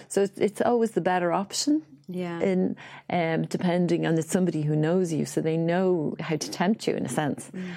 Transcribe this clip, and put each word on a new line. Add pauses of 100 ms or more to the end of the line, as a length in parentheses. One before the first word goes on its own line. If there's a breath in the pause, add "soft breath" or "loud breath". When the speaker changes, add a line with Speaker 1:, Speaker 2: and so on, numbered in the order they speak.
Speaker 1:
So
it's,
it's
always
the
better
option. (240)
Speaker 2:
Yeah.
Speaker 1:
In, (320 loud breath)
um,
depending,
and
it's
somebody
who
knows
you,
so
they
know
how
to
tempt
you
in
a
sense.
Speaker 2:
Mm.